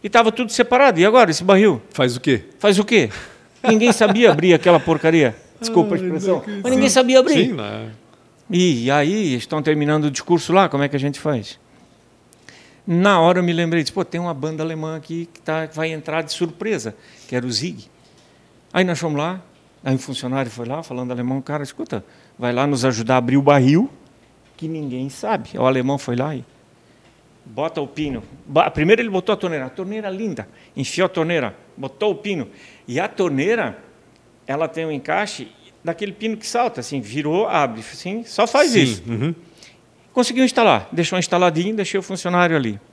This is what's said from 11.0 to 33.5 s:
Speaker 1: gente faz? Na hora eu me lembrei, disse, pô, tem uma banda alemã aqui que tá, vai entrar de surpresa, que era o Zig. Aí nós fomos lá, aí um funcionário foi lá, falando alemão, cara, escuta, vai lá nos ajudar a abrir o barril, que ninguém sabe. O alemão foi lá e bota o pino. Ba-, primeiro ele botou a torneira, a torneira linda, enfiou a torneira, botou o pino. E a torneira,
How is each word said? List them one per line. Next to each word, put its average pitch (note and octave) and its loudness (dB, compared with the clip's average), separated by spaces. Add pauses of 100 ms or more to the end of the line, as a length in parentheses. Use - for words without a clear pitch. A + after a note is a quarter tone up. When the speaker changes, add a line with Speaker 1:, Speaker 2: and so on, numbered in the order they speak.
Speaker 1:
gente C#3 -4
faz? C3 -4 (1300)
Na F3+ 2
hora F3+ 2
eu - -2
me F3 -2
lembrei, E3 -2
disse, - -6
pô, F#3+ -4
tem - -8
uma F3 -6
banda D#3 -8
alemã D#3+ -8
aqui E3 -10
que - -20
tá, D#3+ -6
vai D#3+ -4
entrar D#3 -6
de D3+ -10
surpresa, E3 -6 (340)
que B2+ -6
era B2 -2
o B2+ -6
Zig. D3 -8 (880)
Aí F#3 2
nós E3+ -2
fomos D#3 -4
lá, F3+ -4 (420)
aí C3+ 0
um B2+ -2
funcionário C3 -6
foi A#2 -12
lá, D3 -8
falando B2+ -8
alemão, B2+ -4
cara, D3 -6
escuta, - -10 (360)
vai A#2+ -2
lá C3 0
nos C3 0
ajudar A#2 0
a - 4
abrir B2+ 2
o C#3 4
barril, C#3+ 4 (680)
que D#3+ -12
ninguém C#3 -8
sabe. - -6
O B2+ 0
alemão C3 0
foi A#2+ -6
lá C#3+ -4
e B2 -10 (1000)
bota C#3+ -6
o C3 -6
pino. C#3 -6 (240)
Ba-, C#3+ 2
primeiro G3+ 2
ele A3+ -4
botou F#3+ 0
a - 0
torneira, D#3 -6
a B2+ -12
torneira G3+ -10
linda, F#3+ -8 (260)
enfiou D3+ -2
a F#3 0
torneira, D#3+ -2 (220)
botou D#3+ -4
o - -2
pino. F#3+ -6 (380)
E B2 -4
a F#3+ -2
torneira, F3 -2 (680)